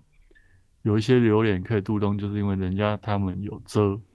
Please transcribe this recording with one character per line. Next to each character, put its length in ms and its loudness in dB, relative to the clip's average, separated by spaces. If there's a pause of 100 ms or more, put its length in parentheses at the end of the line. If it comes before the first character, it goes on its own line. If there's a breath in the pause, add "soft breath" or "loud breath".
(840)
有 140 2
一 40 2
些 180 4
榴 240 4
莲 180 0
可 160 -2
以 40 0
度 180 -2
冬， 180 0
就 120 -6
是 80 -6
因 100 -2
为 80 -2
人 200 -2
家 220 -2
他 200 -4
们 240 -4
有 240 -10
遮， 340 0 (160)